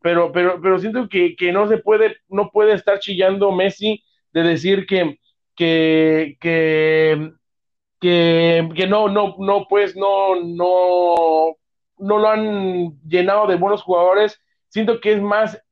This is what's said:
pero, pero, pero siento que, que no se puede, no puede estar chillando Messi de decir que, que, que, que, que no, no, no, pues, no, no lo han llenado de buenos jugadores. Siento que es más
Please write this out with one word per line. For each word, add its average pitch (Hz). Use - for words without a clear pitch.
pero, 170
pero, 180
pero 185
siento 220
que, 180
que 175
no 208
se 220
puede, 214
no 196
puede 214
estar 196
chillando 196
Messi 196
de 165
decir 170
que, 175
que, 160
que, 156
que, 170
que 185
no, 208
no, 196
no, 196
pues, 196
no, 180
no 208
lo 214
han 190
llenado 196
de 185
buenos 202
jugadores. 185
Siento 226
que 214
es 202
más 208